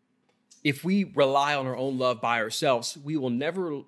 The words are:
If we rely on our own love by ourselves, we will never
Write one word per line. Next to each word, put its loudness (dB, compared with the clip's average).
If 0
we 2
rely 2
on -2
our -4
own -4
love 0
by 2
ourselves, 0
we -4
will -2
never -2